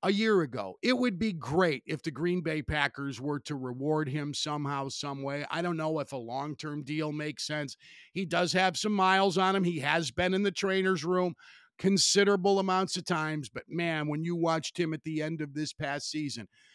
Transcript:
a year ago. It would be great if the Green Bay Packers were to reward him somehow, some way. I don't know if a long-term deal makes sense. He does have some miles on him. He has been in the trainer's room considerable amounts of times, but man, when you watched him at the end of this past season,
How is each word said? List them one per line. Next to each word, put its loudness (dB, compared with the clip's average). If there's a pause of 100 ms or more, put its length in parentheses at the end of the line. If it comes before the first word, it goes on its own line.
a 4
year 4
ago. -4
It 4
would 0
be 0
great 2
if -6
the -4
Green 0
Bay -2
Packers -2
were -2
to -6
reward -2
him -4
somehow, -4
some -8
way. -4
I -2
don't -2
know -2
if -6
a -6
long-term -6
deal -2
makes -6
sense. -6 (340)
He -4
does 2
have 4
some -2
miles 4
on 4
him. 2
He 0
has 0
been 2
in 2
the 2
trainer's 0
room 2 (440)
considerable 4
amounts 2
of -8
times, -2
but -10
man, -2
when -2
you -2
watched 0
him 0
at -8
the -4
end -4
of -6
this -4
past -6
season, -6 (260)